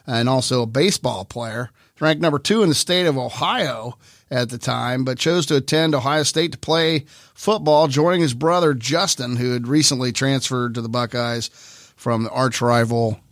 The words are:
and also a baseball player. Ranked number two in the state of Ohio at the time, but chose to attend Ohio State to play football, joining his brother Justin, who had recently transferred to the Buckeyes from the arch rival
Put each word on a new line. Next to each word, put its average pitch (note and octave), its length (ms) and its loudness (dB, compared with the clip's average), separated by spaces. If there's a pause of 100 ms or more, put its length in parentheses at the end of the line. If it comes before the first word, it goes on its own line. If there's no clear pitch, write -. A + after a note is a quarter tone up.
and A#2+ 200 0
also B2+ 340 0
a A2+ 40 -2
baseball A#2+ 580 0
player. A#2 460 -8 (300)
Ranked D#3 220 2
number D3 160 2
two G#3+ 240 2
in F3 80 4
the C#3+ 40 2
state F3+ 320 0
of C#3 120 0
Ohio B2+ 800 -4 (320)
at B2 180 -2
the A#2+ 100 -10
time, B2 460 -2
but B2+ 140 -4
chose E3+ 280 2
to D3+ 100 2
attend D#3 380 2
Ohio C#3+ 280 0
State D#3+ 300 0
to - 60 -14
play D#3+ 460 0 (300)
football, D#3 540 4
joining E3 340 2
his C#3 100 2
brother D#3+ 420 2
Justin, B2 640 -2
who B2 160 0
had A#2+ 160 -2
recently C3+ 420 2
transferred B2 640 -2
to A#2+ 60 -6
the A2+ 80 -6
Buckeyes A#2+ 600 -4 (480)
from A#2 260 -2
the A2+ 80 -4
arch B2+ 320 -2
rival A#2 580 2 (100)